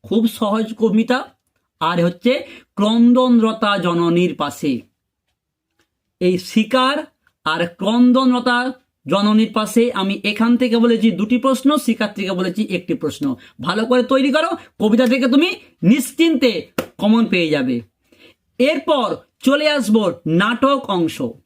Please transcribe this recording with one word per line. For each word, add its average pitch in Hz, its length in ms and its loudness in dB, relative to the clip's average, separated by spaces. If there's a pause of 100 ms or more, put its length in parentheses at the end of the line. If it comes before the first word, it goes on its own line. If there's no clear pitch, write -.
খুব 220 240 0
সহজ 220 480 -4
কবিতা, 226 540 0 (520)
আর 170 240 0
হচ্ছে 233 420 -2 (280)
ক্রন্দনরতা 226 1040 2
জননীর 170 560 0
পাশে। 143 460 -4 (1400)
এই 180 180 0
শিকার 254 680 0 (400)
আর 165 220 -2
ক্রন্দনরতা 247 1040 2 (360)
জননীর 214 440 2
পাশে 226 400 0
আমি 196 320 -4
এখান 226 320 0
থেকে 240 200 0
বলেছি 226 340 2
দুটি 214 280 -2
প্রশ্ন, 269 380 0
শিকার 214 380 -4
থেকে 190 180 -6
বলেছি 185 300 -4
একটি 175 320 -4
প্রশ্ন। 139 420 -6 (240)
ভালো 185 240 -4
করে 247 180 2
তৈরি 262 300 0
করো, 311 160 0 (320)
কবিতা 220 260 2
থেকে 247 220 0
তুমি 302 240 2 (300)
নিশ্চিন্তে 254 840 2 (320)
কমন 220 280 2
পেয়ে 175 220 0
যাবে। 131 320 -2 (800)
এরপর 269 580 0 (280)
চলে 294 260 2
আসবো 214 420 0 (140)
নাটক 233 640 0
অংশ। 175 340 -4 (240)